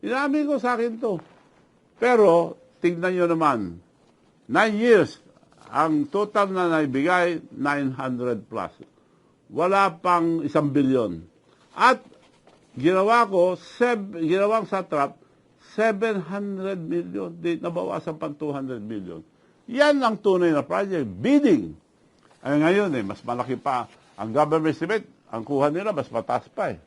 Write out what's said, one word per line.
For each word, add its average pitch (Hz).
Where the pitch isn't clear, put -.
Inamin 277
ko 285
sa 247
akin 226
to. 208
Pero, 185
tignan 175
nyo 175
naman, 127
nine 208
years, 220
ang 147
total 202
na 180
naibigay, 160
nine 143
hundred 123
plus. 98
Wala 190
pang 165
isang 147
bilyon. 127
At 254
ginawa 196
ko, 180
seb-, 214
ginawang 196
Satrap, 165
seven 214
hundred 190
million. 175
Di, 170
nabawasan 175
pang 151
two 147
hundred 131
million. 98
Yan 285
ang 220
tunay 175
na 143
project, 185
bidding. 170
Ay 147
ngayon 185
eh, 120
mas 101
malaki 123
pa. 123
Ang 110
government 156
estimate, 180
ang 113
kuha 143
nila, 202
mas 143
mataas 120
pa 139
eh. -